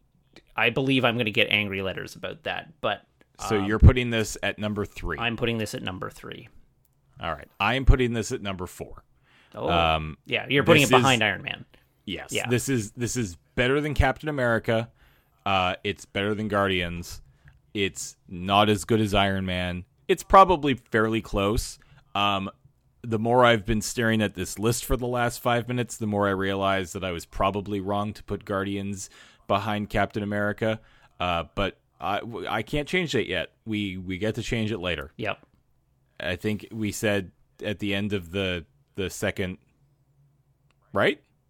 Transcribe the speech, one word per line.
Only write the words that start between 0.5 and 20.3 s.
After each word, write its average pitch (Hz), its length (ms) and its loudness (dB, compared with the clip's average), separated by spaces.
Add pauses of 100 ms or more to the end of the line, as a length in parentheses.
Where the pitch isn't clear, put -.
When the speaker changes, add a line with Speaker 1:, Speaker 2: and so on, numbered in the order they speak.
Speaker 1:
I 113 140 2
believe 131 340 2
I'm 117 120 2
gonna 113 140 -2
get 104 200 2
angry 101 300 0
letters 95 360 -6
about - 260 -12
that. 92 300 -8 (100)
But 104 240 -4 (420)
Speaker 2:
So 110 120 2
Speaker 1:
um, 98 60 0
Speaker 2:
you're 107 120 2
putting 127 320 8
this 113 320 -2
at 98 160 -2
number 104 260 -4
three. 85 340 -6
Speaker 1:
I'm 117 180 -2
putting 117 220 -2
this 107 160 -6
at - 80 -10
number 98 280 -8
three. - 380 -16 (720)
Speaker 2:
All 82 120 -4
right, - 160 -12 (100)
I 107 160 2
am 135 120 -2
putting 127 260 6
this 113 200 -2
at 82 100 -6
number 92 240 -6
four. - 360 -14 (520)
Speaker 1:
Oh, 117 160 -4
Speaker 2:
Um, 80 560 2
Speaker 1:
yeah, 110 220 -4
you're 135 140 2
putting 156 200 6
Speaker 2:
this 120 80 4
Speaker 1:
it 127 60 8
behind 123 260 4
Speaker 2:
is 107 40 4
Speaker 1:
Iron 95 160 -2
Man. - 220 -10 (400)
Speaker 2:
Yes, - 280 -10
Speaker 1:
Yeah. 104 160 -4
Speaker 2:
this 120 200 0
is, 113 240 -2
this 120 240 -6
is 98 200 -4 (180)
better 131 260 2
than 147 140 -4
Captain 135 340 2
America. 117 640 0 (540)
Uh, 95 380 2
it's 101 220 -6
better 101 300 -2
than 107 120 -4
Guardians. 92 760 0 (500)
It's - 440 -4 (120)
not 98 400 4
as 107 160 2
good 110 160 2
as 104 140 0
Iron 98 320 2
Man. 90 380 -4 (220)
It's 185 160 0
probably 180 520 6